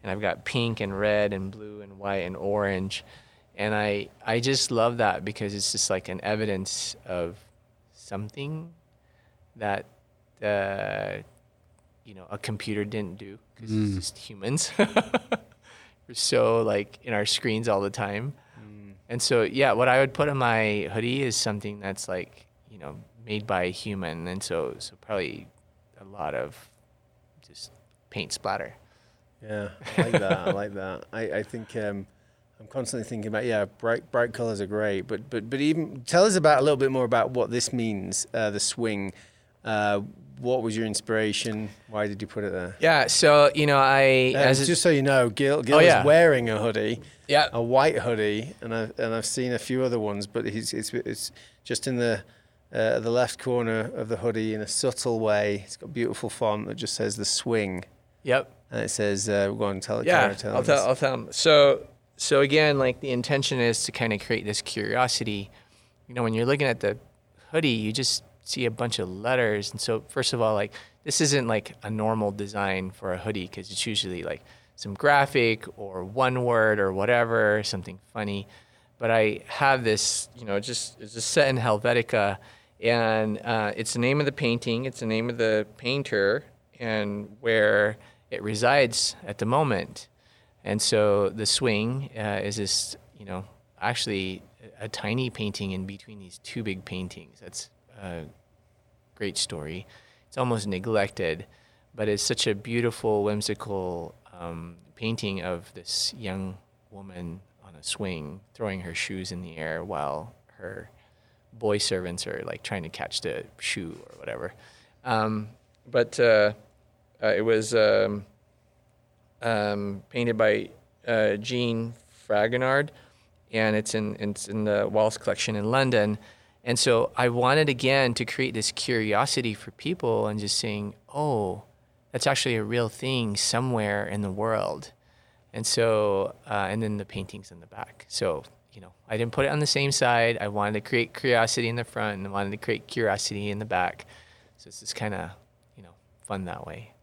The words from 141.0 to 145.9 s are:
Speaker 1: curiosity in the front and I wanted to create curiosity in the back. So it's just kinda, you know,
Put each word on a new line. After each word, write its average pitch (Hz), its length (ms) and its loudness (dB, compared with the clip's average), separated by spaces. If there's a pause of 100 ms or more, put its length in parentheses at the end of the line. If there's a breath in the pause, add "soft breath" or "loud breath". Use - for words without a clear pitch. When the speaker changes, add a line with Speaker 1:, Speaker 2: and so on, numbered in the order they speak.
Speaker 1:
curiosity 117 540 2
in 117 80 -2
the 120 80 -4
front 107 340 -4
and 98 80 -8
I 98 40 -8
wanted 98 200 -2
to 104 60 -6
create - 320 -4
curiosity 104 640 -2
in 101 100 -6
the 110 40 -6
back. 90 420 -2 (500 loud breath)
So - 120 -20
it's - 120 -18
just - 160 -10
kinda, 92 400 -6 (400)
you - 80 -20
know, 85 100 -20 (280)